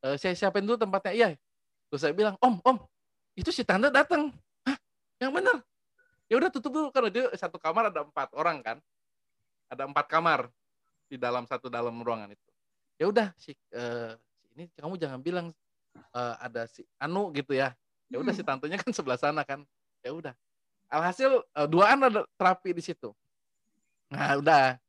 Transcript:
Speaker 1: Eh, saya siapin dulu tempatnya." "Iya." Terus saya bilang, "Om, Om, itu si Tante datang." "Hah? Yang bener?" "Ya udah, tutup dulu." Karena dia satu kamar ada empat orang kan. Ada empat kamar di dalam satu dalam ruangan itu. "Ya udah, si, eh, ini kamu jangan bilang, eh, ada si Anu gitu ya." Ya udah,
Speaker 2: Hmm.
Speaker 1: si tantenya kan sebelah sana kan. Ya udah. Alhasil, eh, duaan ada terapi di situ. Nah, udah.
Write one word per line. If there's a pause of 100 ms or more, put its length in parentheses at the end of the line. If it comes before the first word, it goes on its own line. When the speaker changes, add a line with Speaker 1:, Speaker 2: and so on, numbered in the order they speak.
Speaker 1:
Eh,
saya
siapin
dulu
tempatnya."
"Iya." (640)
Terus
saya
bilang,
"Om,
Om, (600)
itu
si
Tante
datang." (340)
"Hah? (420)
Yang (100)
bener?" (760)
"Ya
udah,
tutup
dulu."
Karena
dia (100)
satu
kamar
ada
empat
orang
kan. (960)
Ada
empat
kamar (640)
di
dalam
satu
dalam
ruangan
itu. (520)
"Ya
udah, (140)
si, (160)
eh, (420)
ini
kamu
jangan
bilang, (680)
eh,
ada
si (160)
Anu
gitu
ya." (400)
Ya
udah,
Speaker 2:
Hmm.
Speaker 1:
si
tantenya
kan
sebelah
sana
kan. (400)
Ya
udah. (600)
Alhasil, (160)
eh,
duaan
ada (160)
terapi
di
situ. (1040)
Nah,
udah. (120)